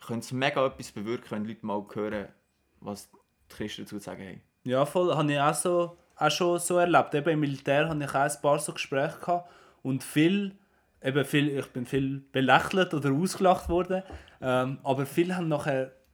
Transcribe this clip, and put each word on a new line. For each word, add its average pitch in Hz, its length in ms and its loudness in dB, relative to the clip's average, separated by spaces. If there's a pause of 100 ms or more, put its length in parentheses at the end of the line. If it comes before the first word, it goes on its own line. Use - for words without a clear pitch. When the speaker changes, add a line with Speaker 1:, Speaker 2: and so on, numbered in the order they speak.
Speaker 1:
könnte 117 200 -6
es - 60 -12
mega 135 340 0
etwas 131 280 -6
bewirken, 113 380 -6
wenn 107 140 -6
Leute 110 200 -12
mal 104 180 -4 (100)
hören, 107 360 -4 (500)
was - 320 -12
die - 440 -20
Christen 104 280 -10
dazu 104 140 -12
zu 101 80 -14
sagen 92 200 -12
haben. 90 160 -16 (220)
Speaker 2:
Ja, 127 220 2
voll. 180 300 2
Habe 151 160 2
ich 143 80 0
auch 147 140 2
so, 175 440 0 (180)
auch 151 160 2
schon 175 280 2
so 175 180 0
erlebt. 170 380 4
Eben 147 160 0
im 156 100 2
Militär 143 480 0
hatte 151 140 -4
ich 135 60 -6
auch - 60 -2
ein 147 260 0
paar 147 180 4
so 156 140 -6
Gespräche 147 460 -2
gehabt. 175 300 -2 (340)
Und 131 200 -2
viel, 190 520 2 (460)
eben 135 240 0
viel, 143 340 0
ich 127 80 -6
bin 127 180 -8
viel 135 460 -2
belächelt 135 640 4
oder 143 180 2
ausgelacht 180 580 2
worden. 180 340 0 (380)
Ähm, 131 420 0
aber - 220 0
viele 175 320 0
haben 175 100 -2
nachher, 143 460 -2 (200)